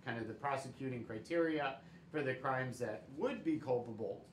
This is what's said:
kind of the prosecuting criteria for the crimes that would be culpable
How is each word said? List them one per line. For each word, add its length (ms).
kind 140
of 80
the 60
prosecuting 680
criteria 720
for 100
the 120
crimes 460
that 240
would 260
be 140
culpable 760